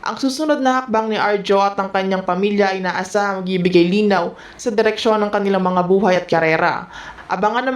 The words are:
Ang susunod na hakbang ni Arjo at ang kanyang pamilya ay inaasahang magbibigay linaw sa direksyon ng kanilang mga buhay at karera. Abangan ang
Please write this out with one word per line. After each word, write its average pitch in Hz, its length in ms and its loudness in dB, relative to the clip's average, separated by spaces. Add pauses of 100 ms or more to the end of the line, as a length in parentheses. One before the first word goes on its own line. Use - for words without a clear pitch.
Ang 220 160 -6
susunod 285 400 -2
na 262 240 0
hakbang 220 260 -2
ni 214 80 -2
Arjo 196 400 0
at 202 220 2
ang 190 80 -4
kanyang 190 340 -2
pamilya 196 540 0
ay 190 80 -6
inaasahang 190 580 -2
magbibigay 180 460 2
linaw 190 480 0 (240)
sa - 80 -4
direksyon 214 560 0
ng 208 80 -4
kanilang 196 320 0
mga 185 180 2
buhay 190 380 4
at 180 80 -12
karera. 165 560 0 (480)
Abangan 214 340 0
ang 262 100 -2